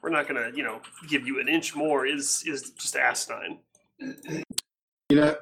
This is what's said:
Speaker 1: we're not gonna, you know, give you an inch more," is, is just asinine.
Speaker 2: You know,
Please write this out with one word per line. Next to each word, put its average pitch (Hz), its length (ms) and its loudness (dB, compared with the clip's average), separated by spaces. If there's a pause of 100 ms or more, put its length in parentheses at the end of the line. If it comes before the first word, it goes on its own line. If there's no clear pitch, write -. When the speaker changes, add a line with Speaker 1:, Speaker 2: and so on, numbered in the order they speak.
Speaker 1:
we're 165 80 -2
not 147 160 2
gonna, 120 280 -4
you 139 100 -4
know, 110 160 -6 (280)
give 135 200 0
you 135 120 -2
an 131 80 -2
inch 160 280 2
more," 147 280 2
is, 139 420 0
is 139 240 -6
just - 260 -6
asinine. - 600 -2 (420)
Speaker 2:
You - 1160 -2
know, 151 260 6